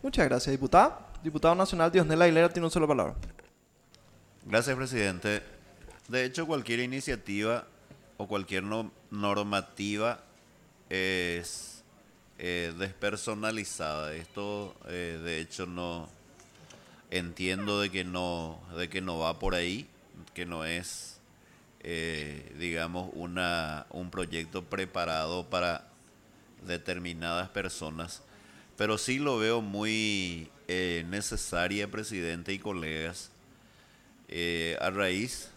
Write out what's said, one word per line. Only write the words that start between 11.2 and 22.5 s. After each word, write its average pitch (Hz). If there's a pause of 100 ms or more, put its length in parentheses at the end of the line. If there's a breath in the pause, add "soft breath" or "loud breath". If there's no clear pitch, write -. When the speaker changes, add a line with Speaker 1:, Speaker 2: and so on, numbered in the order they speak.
Speaker 2:
eh, 87
despersonalizada. 98
Esto, 101 (140)
eh, 85
de 82
hecho, 85
no 87 (1000 soft breath)
entiendo 92
de 101
que 95
no, 87 (180)
de 87
que 95
no 87
va 82
por 95
ahí, 90 (460)
que 87
no 85
es, - (580 soft breath)
eh, 76